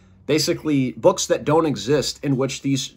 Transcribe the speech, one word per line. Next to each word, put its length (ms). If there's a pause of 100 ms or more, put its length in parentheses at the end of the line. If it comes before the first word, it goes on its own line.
(260)
basically 680
books 340
that 180
don't 220
exist 580
in 140
which 240
these, 360